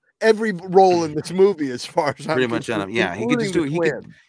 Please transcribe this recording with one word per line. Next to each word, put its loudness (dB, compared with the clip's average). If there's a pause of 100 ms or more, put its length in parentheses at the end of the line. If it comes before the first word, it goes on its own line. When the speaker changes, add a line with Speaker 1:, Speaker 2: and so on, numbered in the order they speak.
(220)
Speaker 1:
every 2
role 4
in -6
this -6
movie, 2
as -8
far -2
as -12
I'm -2
Speaker 2:
Pretty 0
much -4
Speaker 1:
concerned, -4
Speaker 2:
on -8
him. -8
Yeah, 0
he -6
could 0
just -4
do, 0
Speaker 1:
including -4
the 0
Speaker 2:
he 0
could, -8
Speaker 1:
twin. -20 (160)